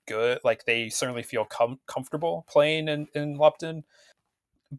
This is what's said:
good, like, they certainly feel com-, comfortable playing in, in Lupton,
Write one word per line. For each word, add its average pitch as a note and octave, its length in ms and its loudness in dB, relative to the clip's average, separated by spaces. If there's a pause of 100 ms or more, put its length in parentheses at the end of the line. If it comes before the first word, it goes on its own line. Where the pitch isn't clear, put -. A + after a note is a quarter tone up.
good, A#2 360 0
like, A#2 220 0
they A#2 240 0
certainly A#2+ 340 -4
feel A2 220 -2
com-, B2 420 -2
comfortable E3 640 -6
playing D#3 400 2
in, D3 260 -4
in D3 220 -4
Lupton, D#3 480 2 (920)